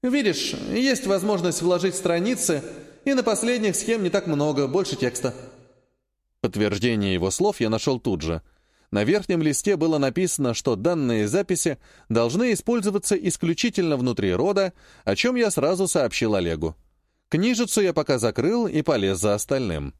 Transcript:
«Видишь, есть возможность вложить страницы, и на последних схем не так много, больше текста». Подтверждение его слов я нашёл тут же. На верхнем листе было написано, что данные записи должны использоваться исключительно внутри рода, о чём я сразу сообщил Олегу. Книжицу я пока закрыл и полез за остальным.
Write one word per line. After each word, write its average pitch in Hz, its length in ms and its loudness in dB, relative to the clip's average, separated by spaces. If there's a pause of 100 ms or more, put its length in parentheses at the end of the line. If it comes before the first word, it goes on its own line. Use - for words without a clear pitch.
«Видишь, 247 500 0 (160)
есть 247 380 0
возможность 185 540 0
вложить 180 340 0
страницы, 175 680 0 (400)
и 277 100 0
на 254 100 2
последних 220 520 0
схем 226 280 -2
не 180 60 0
так 190 180 -2
много, 147 400 0
больше 180 280 -2
текста». 123 380 -4 (1080)
Подтверждение 101 720 0
его 92 180 0
слов 196 280 0
я 113 100 0
нашёл 117 300 -2
тут 95 220 -4
же. 80 200 -4 (500)
На 101 120 2
верхнем 175 380 0
листе 156 340 0
было 160 240 2
написано, 139 540 0
что 117 220 0
данные 120 520 0
записи 165 500 0 (320)
должны 127 440 2
использоваться 208 640 0
исключительно 170 840 0
внутри 113 360 0
рода, 190 400 2 (320)
о 202 100 2
чём 247 200 0
я 226 160 2
сразу 175 360 2
сообщил 117 480 0
Олегу. 82 400 0 (540)
Книжицу 220 520 0
я 185 120 2
пока 147 240 2
закрыл 131 480 0
и 151 160 -2
полез 98 380 0
за 101 160 2
остальным. 92 640 -4